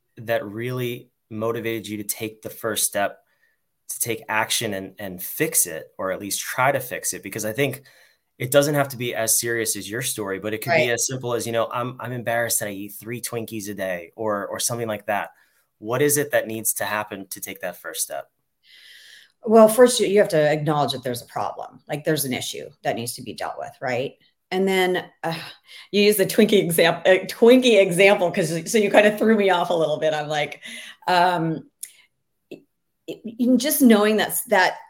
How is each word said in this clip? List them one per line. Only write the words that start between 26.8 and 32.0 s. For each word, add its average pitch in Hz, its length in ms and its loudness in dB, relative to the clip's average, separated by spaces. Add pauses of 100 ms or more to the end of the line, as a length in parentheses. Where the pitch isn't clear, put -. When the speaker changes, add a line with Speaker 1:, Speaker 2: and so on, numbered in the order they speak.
Speaker 2:
uh, 185 220 4
Twinkie 240 520 6
example, 190 520 4
'cause, 165 400 -4
so 226 80 2
you 202 100 2
kind 214 160 6
of 214 140 2
threw 220 180 4
me 196 140 4
off 175 180 0
a 185 60 2
little 151 240 0
bit. 156 120 2
I'm 151 160 -4
like, 151 360 -4 (440)
um, 175 640 2 (800)